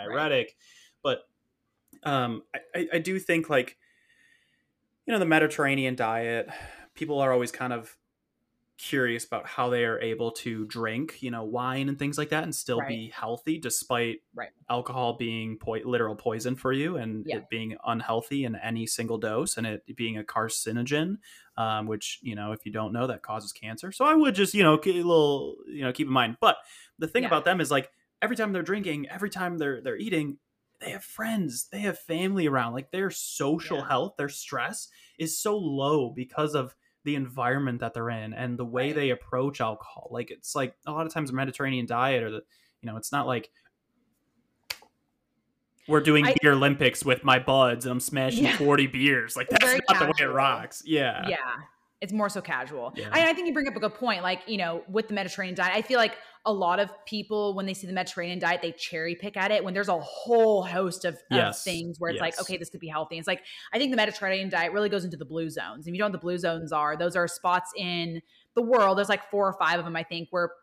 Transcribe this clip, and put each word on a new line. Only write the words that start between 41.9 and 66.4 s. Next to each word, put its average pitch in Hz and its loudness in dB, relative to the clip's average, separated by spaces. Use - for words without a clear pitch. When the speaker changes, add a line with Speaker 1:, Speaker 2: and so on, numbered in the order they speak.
Speaker 1:
or 110 -6
the, 107 -8
you 120 -10
know, 110 -8
it's - -10
not 139 0
like 120 -2
we're 151 6
doing 151 8
Speaker 2:
I 147 6
Speaker 1:
beer 147 8
Olympics 139 4
with 127 2
my 131 8
buds 127 4
and 127 -2
I'm 123 0
smashing 131 0
Speaker 2:
Yeah. - 2
Speaker 1:
forty 143 6
beers. 131 2
Like, 127 -4
Speaker 2:
It's - 6
Speaker 1:
that's 254 4
Speaker 2:
very 262 2
Speaker 1:
not 190 6
the 160 4
way 151 2
it 147 4
Speaker 2:
casual. 131 0
Speaker 1:
rocks. 127 2
Yeah. 139 2
Speaker 2:
Yeah. 131 -4
It's 196 -8
more 208 2
so 202 -6
casual. 131 -4
Speaker 1:
Yeah. - -8
Speaker 2:
I, 320 6
I 330 4
think 349 -2
you 311 0
bring 277 0
up 233 -4
a 220 -6
good 214 0
point. 220 -2
Like, 185 0
you 220 -4
know, 170 -2
with 214 -2
the 208 -6
Mediterranean 185 -4
diet, 185 2
I 220 2
feel 254 2
like 220 4
a 220 2
lot 185 2
of 202 0
people, 208 -2
when 196 -4
they 190 -4
see 185 -12
the 185 -8
Mediterranean 180 -4
diet, 175 0
they 165 -2
cherry 165 -6
pick 202 -10
at 190 0
it 208 2
when 185 -4
there's 196 -2
a 180 2
whole 220 4
host 180 -2
of, 170 -2
of - -18
Speaker 1:
Yes. 233 2
Speaker 2:
things 170 -6
where 170 -2
it's 160 -2
like, 165 -2
Speaker 1:
Yes. - -4
Speaker 2:
"Okay, 185 -4
this 165 -8
could - -16
be 165 -12
healthy." 156 -6
It's 165 -10
like, 185 -2
I 226 2
think 269 2
the 247 0
Mediterranean 196 0
diet 170 0
really 208 2
goes 190 0
into 165 -6
the 147 -10
blue 160 -4
zones. 127 -10
If 170 -6
you 180 -2
know 208 2
what 208 0
the 175 -6
blue 175 -2
zones 165 -2